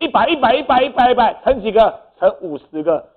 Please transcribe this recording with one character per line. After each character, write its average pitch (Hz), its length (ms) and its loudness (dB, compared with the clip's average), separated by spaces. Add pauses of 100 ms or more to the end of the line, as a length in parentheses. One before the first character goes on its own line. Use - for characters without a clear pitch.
一 330 80 -4
百、 214 180 0
一 330 100 0
百、 254 180 2
一 302 80 -2
百、 254 200 0
一 254 320 2
百 226 300 0
乘 262 160 0
几 214 100 -6
个？ 214 300 2 (180)
乘 190 220 2
五 156 160 -10
十 156 260 -10
个。 156 220 -2 (120)